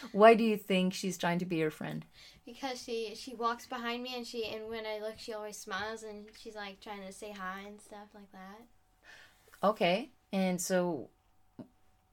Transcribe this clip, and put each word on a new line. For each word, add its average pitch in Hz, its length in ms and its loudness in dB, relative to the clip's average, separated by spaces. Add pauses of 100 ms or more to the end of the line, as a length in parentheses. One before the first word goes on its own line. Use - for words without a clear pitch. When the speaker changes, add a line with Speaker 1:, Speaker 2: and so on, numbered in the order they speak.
(140)
Speaker 1:
Why 220 200 12
do 226 120 6
you 214 100 4
think 185 380 2
she's 185 240 -4
trying 175 220 0
to 185 60 -2
be 175 120 -2
your 156 140 2
friend? 156 340 -8 (400)
Speaker 2:
Because 247 360 -8
she, 226 340 -6
she 247 200 -12
walks 233 300 -2
behind 233 380 -4
me, 254 120 -8
and 240 100 -8
she, 233 200 -4
and 220 240 -6
when 226 160 -6
I 214 140 -4
look, 214 180 -6
she - 160 -10
always 214 240 -10
smiles, 214 460 -6
and 208 240 -12 (120)
she's, 220 160 -16
like, 196 240 -12
trying 202 260 -12
to 190 60 -12
say 208 260 -12
hi 190 300 -8
and 208 140 -16
stuff 208 340 -16
like 202 160 -20
that. 190 300 -16 (1000)
Speaker 1:
Okay. 202 500 4 (200)
And 185 300 2
so 180 480 2 (1040)